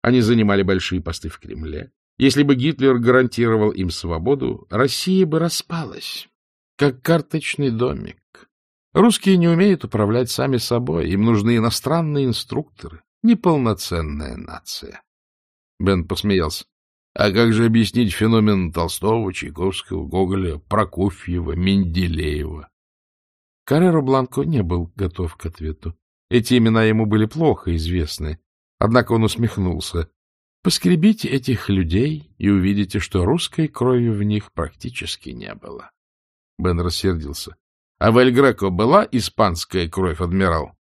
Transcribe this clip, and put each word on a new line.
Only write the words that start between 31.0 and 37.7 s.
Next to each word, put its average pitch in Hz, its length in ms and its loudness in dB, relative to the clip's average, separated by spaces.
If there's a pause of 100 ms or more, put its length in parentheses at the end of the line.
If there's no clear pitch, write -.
этих 131 420 -4
людей 101 680 -2
и 98 140 0
увидите, 98 480 0
что 92 260 -2
русской 156 440 -2
крови 123 400 0
в 104 140 -2
них 104 300 -2
практически - 760 -10
не 58 240 -14
было». - 360 -18 (680)
Бен 87 220 0
рассердился. 82 760 -2 (420)